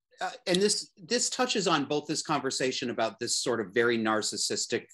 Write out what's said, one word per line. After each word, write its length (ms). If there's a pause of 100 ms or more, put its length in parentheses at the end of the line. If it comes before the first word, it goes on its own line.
(200)
uh, 100 (160)
and 140
this, 380
this 320
touches 360
on 200
both 200
this 160
conversation 680
about 280
this 200
sort 220
of 120
very 260
narcissistic 960